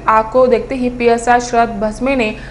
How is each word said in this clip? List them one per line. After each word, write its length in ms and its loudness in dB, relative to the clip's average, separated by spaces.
आग 240 2
को 140 4
देखते 280 0
ही 160 -2
पीएसआई 500 2
शरद 300 0
भस्मे 360 -2
ने 140 0